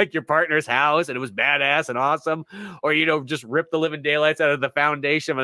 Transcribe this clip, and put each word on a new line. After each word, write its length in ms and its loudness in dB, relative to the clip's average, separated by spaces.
like, 120 0
your 120 -4
partner's 420 2
house 420 2
and 80 -6
it 40 -6
was 100 -6
badass 580 0
and 80 -6
awesome. 480 0
Or, 100 0
you 140 2
know, 160 0
just 220 -6
rip 260 -2
the 80 0
living 240 -2
daylights 380 2
out 100 4
of 100 0
the 100 -2
foundation 680 0
of 60 -